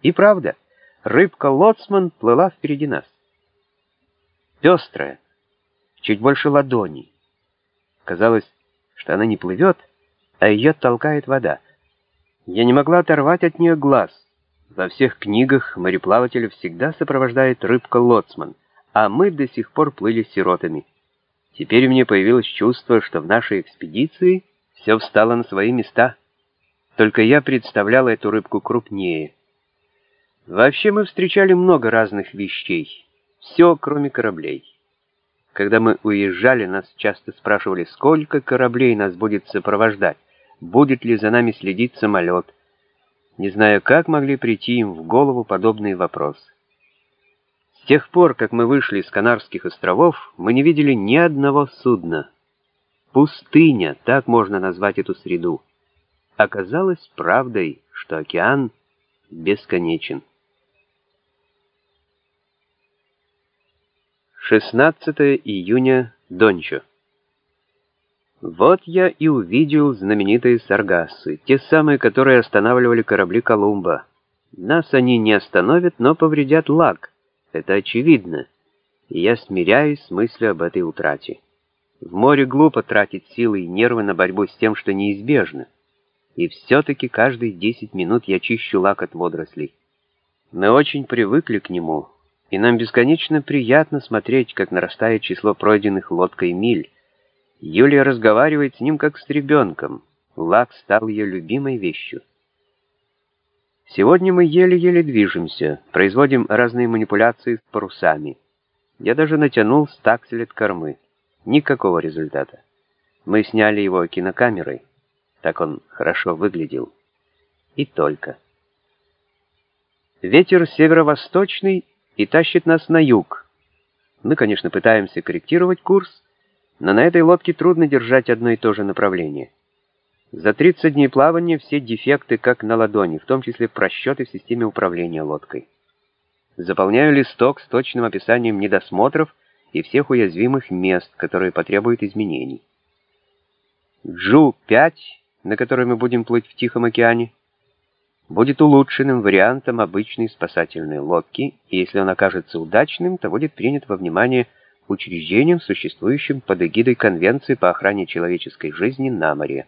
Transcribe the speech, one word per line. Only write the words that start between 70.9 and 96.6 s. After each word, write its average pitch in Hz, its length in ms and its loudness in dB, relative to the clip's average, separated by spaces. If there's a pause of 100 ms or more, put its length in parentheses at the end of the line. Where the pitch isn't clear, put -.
те 135 140 2
самые, 151 400 2
которые 127 420 4
останавливали 117 600 2
корабли 98 400 0
Колумба. 101 640 -2 (500)
Нас 156 360 -2
они 127 260 2
не 107 160 2
остановят, 127 640 0
но 139 180 2
повредят 156 520 0
лак. 147 440 0 (400)
Это 82 220 -4
очевидно. 101 720 0 (640)
И 85 120 -8
я 110 160 0
смиряюсь 113 640 -2
с - 80 -20
мыслью 110 400 -4
об 82 120 -6
этой 85 200 -4
утрате. 78 560 -6 (640)
В 85 120 -18
море 135 320 4
глупо 131 380 2
тратить - 540 -2
силы 110 240 -2
и 85 80 -8
нервы 113 340 0
на 101 120 -2
борьбу 92 340 -2
с - 80 -20
тем, 110 180 0
что - 180 -6
неизбежно. 101 760 -2 (640)
И 170 140 -4
всё-таки - 580 -2
каждые 120 460 -2
десять 107 420 -6
минут 92 320 -2
я 95 140 -2
чищу - 400 -4
лак 98 220 0
от 85 120 -10
водорослей. 80 600 -8 (760)
Мы 95 200 0
очень 143 340 2
привыкли 117 560 -2
к - 100 -18
нему, 80 380 -6 (420)
и 95 80 -4
нам 117 200 2
бесконечно 139 640 0
приятно 143 580 0
смотреть, 117 540 -4
как 98 160 -4
нарастает 107 520 -2
число 98 320 -4
пройденных 101 560 0
лодкой 87 420 -2
миль. 104 380 -2 (680)